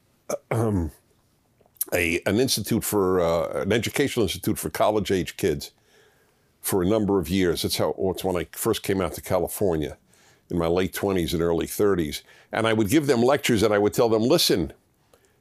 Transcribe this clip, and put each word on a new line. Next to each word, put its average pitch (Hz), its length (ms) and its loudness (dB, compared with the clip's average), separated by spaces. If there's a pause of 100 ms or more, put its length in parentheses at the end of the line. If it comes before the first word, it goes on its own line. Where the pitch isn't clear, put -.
(520)
um, 104 400 0 (1000)
a, 85 360 2
an 104 120 2
institute 113 440 0
for, 92 360 2
uh, 82 440 0
an 98 80 0
educational 117 540 0
institute 92 340 -4
for 85 100 -6
college-age 98 680 0
kids 85 340 -2 (920)
for 95 220 0
a - 20 0
number 101 320 2
of 80 120 -2
years. 92 340 0
That's - 140 -4
how, 92 200 -2
it's 92 260 -4
when 92 120 -2
I 82 160 -4
first - 320 -2
came 98 180 0
out 85 120 -2
to - 80 -12
California 82 760 -2 (540)
in 87 60 -2
my 82 100 0
late 87 260 0
twenties 90 400 -2
and 82 80 -2
early 82 260 0
thirties. 87 560 0 (280)
And 113 140 0
I 113 80 2
would 110 160 0
give 147 160 2
them 127 160 2
lectures 127 400 2
and 107 120 4
I 104 40 4
would 104 160 2
tell 120 160 2
them, 110 140 2
"Listen, 131 500 2 (680)